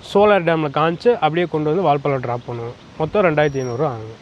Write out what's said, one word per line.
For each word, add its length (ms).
சோலார் 360
டேமில் 320
காமிச்சு 320
அப்படியே 300
கொண்டு 180
வந்து 160
வால்பாறையில 380
டிராப் 240
பண்ணுவோம். 260
மொத்தம் 280
ரெண்டாயிரத்தி 340
ஐந்நூறுரூவா 320
ஆகுங்க. 280